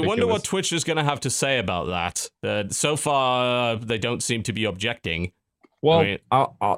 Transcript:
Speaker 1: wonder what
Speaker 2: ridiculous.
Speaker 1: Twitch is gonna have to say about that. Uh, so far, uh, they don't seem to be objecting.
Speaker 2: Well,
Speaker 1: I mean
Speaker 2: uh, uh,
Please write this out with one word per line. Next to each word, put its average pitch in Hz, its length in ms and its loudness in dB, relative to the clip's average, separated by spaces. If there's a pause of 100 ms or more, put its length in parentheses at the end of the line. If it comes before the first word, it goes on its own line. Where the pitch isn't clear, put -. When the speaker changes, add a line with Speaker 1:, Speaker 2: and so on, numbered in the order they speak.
Speaker 1:
wonder 233 200 2
what 226 80 2
Speaker 2:
ridiculous. 208 80 -2
Speaker 1:
Twitch 190 300 -2
is 165 120 -2
gonna 156 200 0
have 143 160 0
to 135 100 -2
say 135 280 0
about 90 280 -2
that. 87 440 -4 (180)
Uh, 104 220 -2
so 151 260 0
far, 123 760 2
uh, - 40 0
they 113 220 -4
don't 120 240 -2
seem 117 220 -2
to 113 80 -4
be 107 140 -2
objecting. 90 680 -4 (480)
Speaker 2:
Well, 160 200 6
Speaker 1:
I 156 40 4
mean 98 140 -2 (120)
Speaker 2:
uh, 135 160 4 (160)
uh, 101 160 2